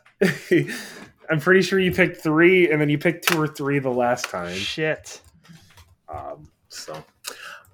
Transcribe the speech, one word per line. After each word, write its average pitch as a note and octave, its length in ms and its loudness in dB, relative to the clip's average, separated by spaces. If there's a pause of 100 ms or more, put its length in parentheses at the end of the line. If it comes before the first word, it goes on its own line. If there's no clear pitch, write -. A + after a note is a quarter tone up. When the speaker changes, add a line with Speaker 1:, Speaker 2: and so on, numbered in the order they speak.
(220)
Speaker 1:
<laughs> - 1080 -2
I'm D#3+ 120 0
pretty F#3 200 6
sure F#3+ 160 0
you F#3 140 2
picked F3+ 320 0
three, E3+ 480 4
and D3+ 80 2
then D3 80 2
you D3 100 0
picked E3 300 -2
two E3 100 2
or D#3 120 0
three C#3 300 -2
the C3 100 -2
last B2 400 0
time. F2+ 260 -8
Speaker 2:
Shit. D3+ 640 -6 (880)
Speaker 1:
Um, C#3+ 420 -14 (200)
so, - 340 -14 (720)